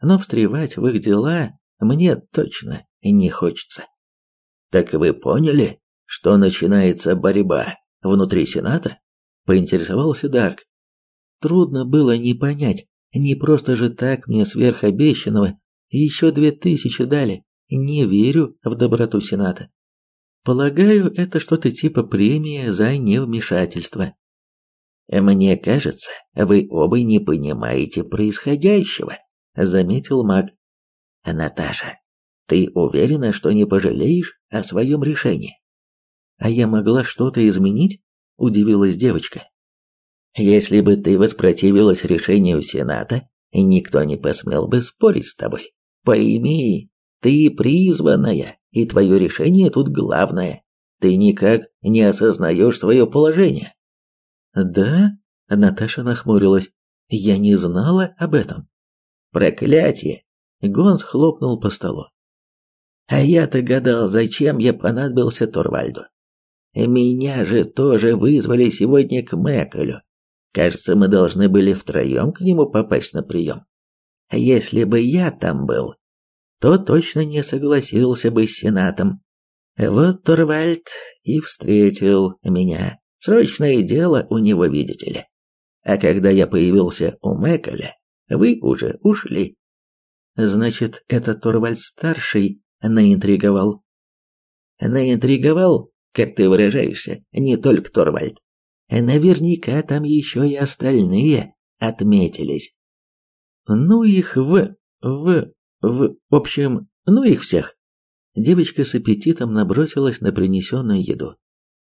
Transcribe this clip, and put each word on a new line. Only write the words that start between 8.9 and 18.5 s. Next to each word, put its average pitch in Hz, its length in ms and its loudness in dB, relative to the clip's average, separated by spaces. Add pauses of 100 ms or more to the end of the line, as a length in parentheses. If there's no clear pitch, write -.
Поинтересовался 95 800 0
Дарк. 117 300 0 (840)
Трудно 151 420 0
было 127 320 2
не 120 200 -2
понять, 143 500 -4 (300)
не 139 180 0
просто 139 420 0
же 117 140 -2
так 127 380 -4
мне 107 180 0
сверхобещанного 107 1120 0 (300)
ещё 147 420 0
две 147 200 2
тысячи 143 520 -2
дали. 127 400 -2 (280)
Не 139 340 -2
верю 123 580 0